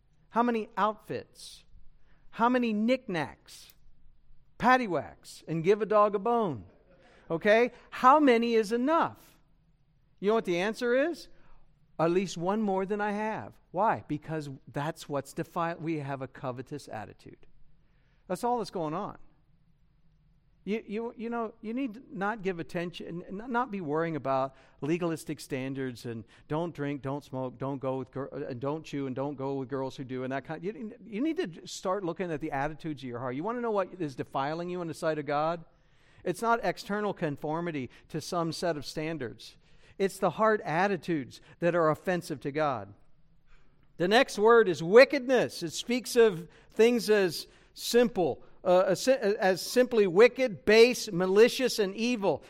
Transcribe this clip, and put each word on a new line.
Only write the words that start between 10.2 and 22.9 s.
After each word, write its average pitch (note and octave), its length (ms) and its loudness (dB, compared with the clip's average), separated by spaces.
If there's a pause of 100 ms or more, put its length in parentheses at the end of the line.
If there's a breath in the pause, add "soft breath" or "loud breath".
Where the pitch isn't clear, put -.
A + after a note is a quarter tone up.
You F#3 80 -2
know A3 60 4
what A3 100 0
the F3 140 0
answer A#3+ 520 0
is? - 160 -10 (720 soft breath)
At E3+ 140 2
least F#3 240 0
one F#3+ 260 -2
more F#3+ 240 0
than G#3 140 -4
I G#3 100 -2
have. G3+ 420 -6 (200)
Why? F3+ 340 0
Because D3+ 420 -6 (240)
that's D3 360 -8
what's C#3 240 -6
defi-, E3+ 480 -6
we D#3 180 -4
have C#3 240 -8
a B2+ 60 -10
covetous C3 640 -10
attitude. G2 460 -14 (880)
That's F#3 160 -6
all A#3+ 140 0
that's G3 120 -6
going D#3 240 -4
on. F#3 240 -8 (1500)
You, G#3 220 -4
you, A#3 300 -8
you A#3 140 -8
know, A#3 320 -6
you G#3+ 100 -10
need B3 220 -6
to B3 80 -20 (100)
not G#3 300 -6
give F3+ 160 -4
attention, E3+ 680 -8